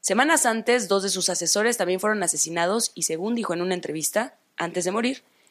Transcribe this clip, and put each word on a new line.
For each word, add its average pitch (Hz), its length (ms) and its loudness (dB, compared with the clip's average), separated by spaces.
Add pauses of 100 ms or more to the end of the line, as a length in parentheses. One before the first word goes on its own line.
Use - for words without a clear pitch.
Semanas 294 460 4
antes, 226 420 2
dos 196 140 2
de 196 80 -2
sus 185 180 -2
asesores 208 480 0
también 185 240 0
fueron 214 220 0
asesinados 170 720 0
y, 175 80 -6
según 175 320 -2
dijo 214 180 -2
en 170 80 -2
una 185 140 0
entrevista, 170 640 -4 (180)
"Antes 170 280 -4
de 180 60 0
morir, 240 320 -2 (280)